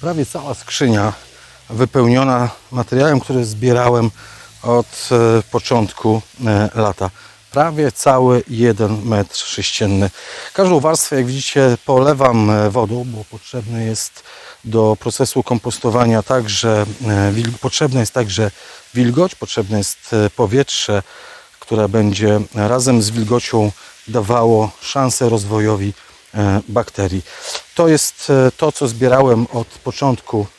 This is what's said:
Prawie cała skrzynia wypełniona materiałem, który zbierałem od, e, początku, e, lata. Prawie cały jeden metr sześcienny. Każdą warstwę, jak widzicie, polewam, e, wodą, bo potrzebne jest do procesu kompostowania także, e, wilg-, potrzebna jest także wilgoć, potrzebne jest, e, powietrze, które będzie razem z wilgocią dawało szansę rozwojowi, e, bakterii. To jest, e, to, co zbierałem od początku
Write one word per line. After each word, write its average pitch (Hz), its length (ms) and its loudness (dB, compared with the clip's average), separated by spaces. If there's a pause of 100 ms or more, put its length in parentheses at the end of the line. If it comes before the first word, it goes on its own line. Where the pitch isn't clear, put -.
Prawie 165 240 -2
cała 143 280 -10
skrzynia 107 600 0 (560)
wypełniona 123 800 2 (220)
materiałem, 131 480 0
który 123 260 -2
zbierałem 120 680 2 (520)
od, 120 480 -2
e, 113 400 4
początku, 110 720 0 (240)
e, 104 300 2
lata. 101 340 -2 (420)
Prawie 151 400 0
cały 127 560 2
jeden 110 580 0
metr 104 320 -2
sześcienny. 98 720 -2 (440)
Każdą 185 260 2
warstwę, 156 360 0
jak 131 100 0
widzicie, 131 600 0
polewam, 131 640 4
e, 107 200 2
wodą, 117 340 -2
bo 113 220 -10
potrzebne 113 600 -10
jest - 380 -8 (400)
do 110 360 2
procesu 123 440 -2
kompostowania 117 800 0
także, 110 640 0 (220)
e, 101 240 2
wilg-, 117 260 -4
potrzebna 131 420 -2
jest 113 140 -2
także 104 380 -2 (420)
wilgoć, 123 420 0
potrzebne 107 420 -4
jest, - 360 -6
e, 104 160 2
powietrze, 110 720 -2 (560)
które 107 300 -2
będzie 104 500 2 (160)
razem 120 460 2
z 104 80 -2
wilgocią 110 600 -2 (360)
dawało 113 640 2 (100)
szansę 127 480 0
rozwojowi, 104 640 0 (400)
e, 104 340 0
bakterii. 101 540 -4 (540)
To 170 120 4
jest, - 420 0
e, 131 220 4
to, 156 200 -2
co 143 160 -4
zbierałem 120 680 2
od 117 140 -6
początku - 800 -4 (140)